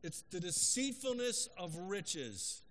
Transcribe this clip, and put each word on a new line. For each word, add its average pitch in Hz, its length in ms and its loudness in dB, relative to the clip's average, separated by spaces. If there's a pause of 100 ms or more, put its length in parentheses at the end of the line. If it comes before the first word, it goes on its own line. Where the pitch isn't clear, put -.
It's - 180 -4 (100)
the 180 100 -2
deceitfulness 247 1040 2 (100)
of 170 200 -4
riches 170 920 -4